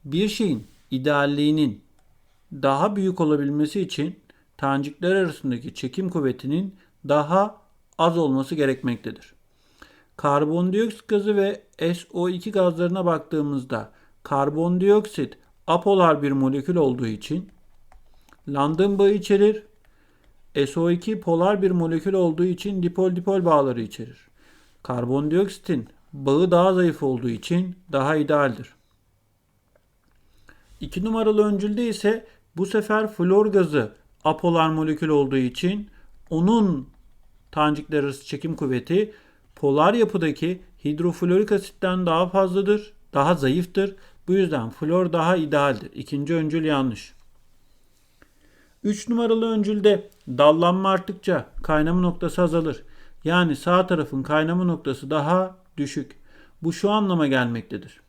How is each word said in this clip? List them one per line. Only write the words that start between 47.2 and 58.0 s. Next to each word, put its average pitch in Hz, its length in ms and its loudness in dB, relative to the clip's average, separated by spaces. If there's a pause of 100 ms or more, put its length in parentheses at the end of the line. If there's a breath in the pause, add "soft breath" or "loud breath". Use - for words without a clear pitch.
Üç 208 260 -4
numaralı 226 420 0
öncülde 208 580 2 (180)
dallanma 165 600 4
arttıkça 185 600 -2 (140)
kaynama 160 380 2
noktası 175 400 -2
azalır. 160 420 0 (400 soft breath)
Yani 165 320 2
sağ 180 320 0
tarafın 147 360 -2
kaynama 156 400 0
noktası 143 460 -4
daha 170 480 0 (200)
düşük. 143 420 -8 (420 soft breath)
Bu 165 120 -4
şu 202 160 0
anlama 190 380 2
gelmektedir. 120 800 -4